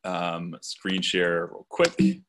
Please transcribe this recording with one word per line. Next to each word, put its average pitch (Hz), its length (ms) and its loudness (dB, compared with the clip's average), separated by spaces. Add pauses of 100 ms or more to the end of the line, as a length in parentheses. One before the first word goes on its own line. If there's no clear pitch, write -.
um, 87 560 -4
screen 95 400 -4
share 87 460 2
real - 200 -16
quick. 170 340 2 (280)